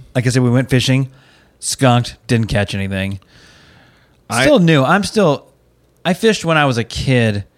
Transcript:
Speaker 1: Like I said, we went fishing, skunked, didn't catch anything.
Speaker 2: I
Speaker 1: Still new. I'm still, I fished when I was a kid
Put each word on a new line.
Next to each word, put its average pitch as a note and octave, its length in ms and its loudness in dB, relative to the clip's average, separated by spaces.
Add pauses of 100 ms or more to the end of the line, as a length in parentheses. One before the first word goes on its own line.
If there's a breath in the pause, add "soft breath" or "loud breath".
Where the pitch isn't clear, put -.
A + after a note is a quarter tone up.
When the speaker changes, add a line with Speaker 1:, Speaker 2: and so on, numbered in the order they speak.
(140)
Speaker 1:
Like B2+ 140 -2
I - 20 0
said, B2+ 140 2
we A#2+ 80 2
went B2+ 180 0
fishing, C3 400 0 (500 soft breath)
skunked, - 580 0 (100)
didn't A2+ 200 0
catch G2+ 280 -4
anything. G2 440 -6 (1120 soft breath)
Speaker 2:
I A#2 140 0
Speaker 1:
Still C#4 160 4
new. D#3+ 240 4
I'm F3 200 0
still, F3+ 480 -2 (540)
I F3+ 80 0
fished G#3+ 320 -2
when E3 120 0
I D3 80 4
was B2+ 120 0
a A#2 60 -2
kid A2+ 600 -2 (120)